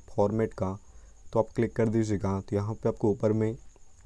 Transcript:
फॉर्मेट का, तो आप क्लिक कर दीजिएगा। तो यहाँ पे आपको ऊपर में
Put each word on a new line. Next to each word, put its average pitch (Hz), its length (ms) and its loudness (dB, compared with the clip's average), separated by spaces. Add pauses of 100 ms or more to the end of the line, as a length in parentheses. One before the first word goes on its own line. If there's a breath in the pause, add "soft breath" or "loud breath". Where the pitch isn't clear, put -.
फॉर्मेट 107 440 2
का, 95 240 -4 (560 soft breath)
तो 117 60 4
आप - 160 0
क्लिक 110 200 0
कर 113 140 2
दीजिएगा। 104 520 0
तो - 140 -6
यहाँ 104 180 0
पे 110 160 -2
आपको 110 220 0
ऊपर 107 220 2
में 110 220 0 (500)